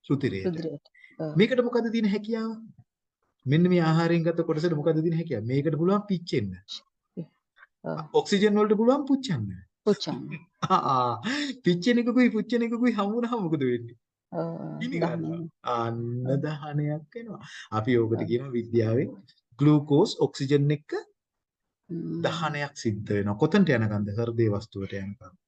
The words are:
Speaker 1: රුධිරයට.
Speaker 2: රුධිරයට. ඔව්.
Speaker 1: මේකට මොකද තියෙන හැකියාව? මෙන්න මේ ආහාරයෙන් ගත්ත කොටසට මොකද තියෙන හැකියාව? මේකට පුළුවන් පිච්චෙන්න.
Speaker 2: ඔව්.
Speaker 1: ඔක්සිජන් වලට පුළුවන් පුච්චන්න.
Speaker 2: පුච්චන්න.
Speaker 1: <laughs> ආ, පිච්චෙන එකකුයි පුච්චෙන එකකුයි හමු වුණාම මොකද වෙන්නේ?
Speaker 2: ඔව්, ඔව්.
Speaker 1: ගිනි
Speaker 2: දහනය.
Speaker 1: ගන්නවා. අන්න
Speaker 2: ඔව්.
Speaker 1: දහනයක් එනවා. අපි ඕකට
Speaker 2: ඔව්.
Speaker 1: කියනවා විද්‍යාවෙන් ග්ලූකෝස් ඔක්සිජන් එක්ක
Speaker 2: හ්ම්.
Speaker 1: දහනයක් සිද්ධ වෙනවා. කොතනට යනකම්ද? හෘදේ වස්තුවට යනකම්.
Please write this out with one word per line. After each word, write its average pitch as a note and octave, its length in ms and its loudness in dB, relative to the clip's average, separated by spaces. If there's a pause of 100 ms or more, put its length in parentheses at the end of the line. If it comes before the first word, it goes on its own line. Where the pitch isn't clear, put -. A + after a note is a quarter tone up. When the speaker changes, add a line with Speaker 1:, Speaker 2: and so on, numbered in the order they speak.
Speaker 1:
රුධිරයට. B2 400 -2
Speaker 2:
රුධිරයට. E3 400 -6 (340)
ඔව්. D#3 140 -4
Speaker 1:
මේකට A#3+ 280 4
මොකද A#3+ 280 0
තියෙන A3 180 0
හැකියාව? A3 420 -4 (960)
මෙන්න E3 220 4
මේ F3 140 4
ආහාරයෙන් E3 420 4
ගත්ත E3+ 220 0
කොටසට D#3 300 0
මොකද D3+ 220 2
තියෙන D#3+ 200 0
හැකියාව? C#3+ 260 -4
මේකට C#3+ 320 0
පුළුවන් G3+ 300 2
පිච්චෙන්න. E3 460 -2 (1300)
Speaker 2:
ඔව්. D#3+ 140 -6 (140)
Speaker 1:
ඔක්සිජන් G3+ 440 4
වලට G#3+ 220 4
පුළුවන් B3+ 260 4
පුච්චන්න. E3+ 460 -2 (300)
Speaker 2:
පුච්චන්න. D#3+ 420 -2 (320)
Speaker 1:
<laughs> - 140 -6
ආ, B2+ 440 2 (480)
පිච්චෙන A#3 400 2
එකකුයි A#3+ 320 4
පුච්චෙන A#3 320 -2
එකකුයි A#3 300 0
හමු G3+ 180 -2
වුණාම A#3 300 -2
මොකද D#3 200 -2
වෙන්නේ? A#2+ 360 -4 (340)
Speaker 2:
ඔව්, E3 220 -6
ඔව්. D#3+ 220 -10
Speaker 1:
ගිනි E3 220 -6
Speaker 2:
දහනය. E3 280 -2
Speaker 1:
ගන්නවා. E3 160 -6 (280)
අන්න A#2 300 -2 (220)
Speaker 2:
ඔව්. C3+ 180 0
Speaker 1:
දහනයක් D3+ 800 -6
එනවා. A#3 240 -14 (280)
අපි A2+ 280 2
ඕකට A2+ 180 2
Speaker 2:
ඔව්. E2 100 -2
Speaker 1:
කියනවා B2 280 -2
විද්‍යාවෙන් A#2 580 0 (460)
ග්ලූකෝස් D3 600 4
ඔක්සිජන් C#3+ 540 2
එක්ක D3+ 240 -6 (960)
Speaker 2:
හ්ම්. E3 300 -6
Speaker 1:
දහනයක් D3 560 -4
සිද්ධ A2 340 -4
වෙනවා. G2+ 260 0
කොතනට E3+ 340 4
යනකම්ද? G#2 440 0
හෘදේ A#2 360 2
වස්තුවට G2 460 -6
යනකම්. G2 400 -12 (120)